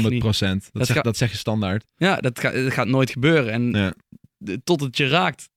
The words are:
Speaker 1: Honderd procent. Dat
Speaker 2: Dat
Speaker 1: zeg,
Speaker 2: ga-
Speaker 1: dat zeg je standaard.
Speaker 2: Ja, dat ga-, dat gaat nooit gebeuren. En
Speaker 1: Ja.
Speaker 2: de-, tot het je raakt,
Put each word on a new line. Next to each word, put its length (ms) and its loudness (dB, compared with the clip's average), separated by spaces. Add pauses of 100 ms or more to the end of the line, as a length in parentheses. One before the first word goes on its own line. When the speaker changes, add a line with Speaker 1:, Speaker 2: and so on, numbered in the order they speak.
Speaker 1:
Honderd 220 0
procent. 400 0
Dat 100 -20
Speaker 2:
Dat 140 -2
Speaker 1:
zeg, 80 0
Speaker 2:
ga- 60 2
Speaker 1:
dat 160 -2
zeg 140 0
je 60 -8
standaard. 480 -2 (100)
Speaker 2:
Ja, 200 2
dat 240 -4
ga-, 120 0 (120)
dat 100 -2
gaat 140 -2
nooit 240 2
gebeuren. 420 2
En 180 0
Speaker 1:
Ja. 220 2 (440)
Speaker 2:
de-, 260 -8
tot 180 0
het 160 -4
je 100 0
raakt, 500 -2